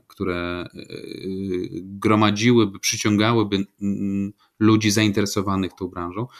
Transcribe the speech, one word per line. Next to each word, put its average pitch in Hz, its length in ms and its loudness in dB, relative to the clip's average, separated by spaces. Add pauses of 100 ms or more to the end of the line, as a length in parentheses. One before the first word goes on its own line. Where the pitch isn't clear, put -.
które, 87 680 -6
e, - 100 -16 (880)
gromadziłyby, 104 1080 2
przyciągałyby, 104 840 2 (160)
mm, 98 500 -2 (280)
ludzi 107 320 4
zainteresowanych 101 840 0
tą 95 140 -8
branżą. 90 400 -8 (120)